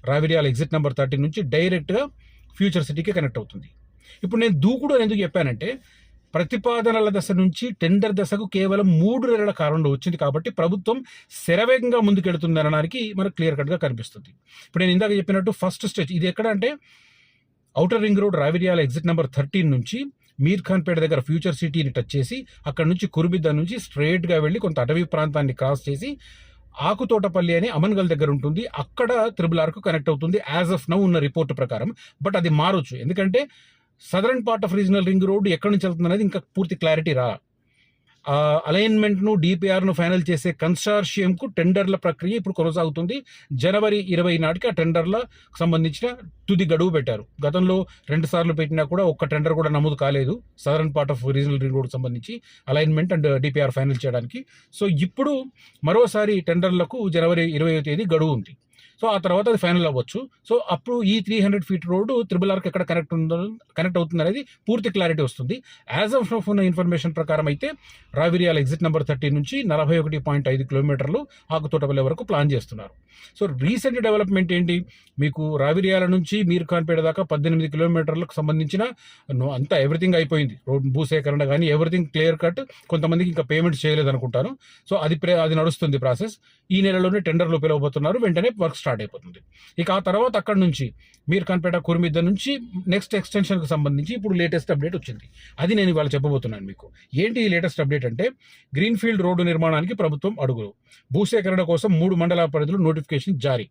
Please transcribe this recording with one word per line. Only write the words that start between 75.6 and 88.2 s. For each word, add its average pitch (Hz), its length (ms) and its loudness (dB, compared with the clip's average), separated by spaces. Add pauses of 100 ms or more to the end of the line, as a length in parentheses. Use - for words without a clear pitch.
నుంచి 185 360 2
మీర్ 175 220 2
ఖాన్పేట 165 360 0
దాకా 160 220 0
పద్దెనిమిది 160 460 0
కిలోమీటర్లకు 160 640 0
సంబంధించిన 156 480 0 (500)
నో-, 131 180 0
అంతా 139 260 0
everything 165 380 2
అయిపోయింది. 151 540 0
రోడ్ 135 240 0
భూసేకరణ 147 520 0
కానీ 143 240 2
everything 160 380 2
clear 160 300 2
cut. 175 300 -2 (220)
కొంతమందికి 165 420 2
ఇంకా 160 120 -2
పేమెంట్స్ 156 440 0
చేయలేదనుకుంటాను. 135 720 0 (280)
So, 196 100 -2
అది 160 180 0
ప్రే-, 170 240 2
అది 160 160 2
నడుస్తుంది 156 440 0
ప్రాసెస్. 131 380 -2 (340)
ఈ 190 100 2
నెలలోనే 190 400 2
టెండర్లు 165 360 0
పిలవబోతున్నారు, 151 640 0
వెంటనే 196 400 2